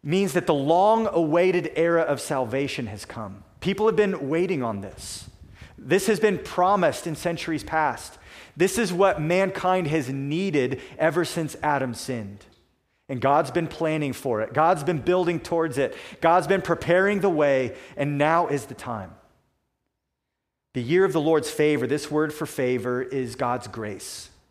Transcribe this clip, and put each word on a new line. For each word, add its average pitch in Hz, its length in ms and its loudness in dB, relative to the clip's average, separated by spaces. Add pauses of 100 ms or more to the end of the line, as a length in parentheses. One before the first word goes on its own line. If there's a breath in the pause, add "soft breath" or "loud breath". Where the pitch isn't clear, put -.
means 180 300 0
that 165 140 0
the 170 80 4
long-awaited 170 1200 2
era 170 240 4
of 143 220 0
salvation 131 640 -2
has 101 180 -10
come. 98 400 -12 (160)
People 196 240 0
have 220 120 4
been 170 340 0
waiting 170 320 0
on 110 180 -4
this. - 480 -14 (480 loud breath)
This 170 300 0
has 214 120 2
been 202 200 2
promised 180 680 2
in 160 100 -4
centuries 165 480 -4
past. 147 540 -2 (380 loud breath)
This 190 220 2
is 202 140 0
what 175 300 4
mankind 185 640 0
has 147 240 -2
needed 139 720 -2 (180 loud breath)
ever 160 260 2
since 160 380 -6
Adam 135 320 -2
sinned. 104 500 -10 (640)
And 131 120 -6
God's 139 300 4
been 165 180 -2
planning 156 440 -2
for 117 300 -2
it. 110 100 -6
God's 156 320 2
been 165 140 0
building 175 420 2
towards 165 380 -2
it. 135 180 0 (240 loud breath)
God's 165 260 6
been 190 140 2
preparing 185 600 2
the 196 100 2
way, 139 440 2 (220 loud breath)
and 143 220 -2
now 156 300 4
is 139 180 -4
the - 80 -14
time. 101 380 -10 (1600)
The 127 80 -4
year 170 220 4
of 190 80 2
the 170 80 2
Lord's 156 300 2
favor, 151 360 2
this 147 240 -2
word 151 240 0
for 151 120 -6
favor 127 560 -2
is 127 320 -6
God's 123 340 -4
grace. 104 600 -12 (220)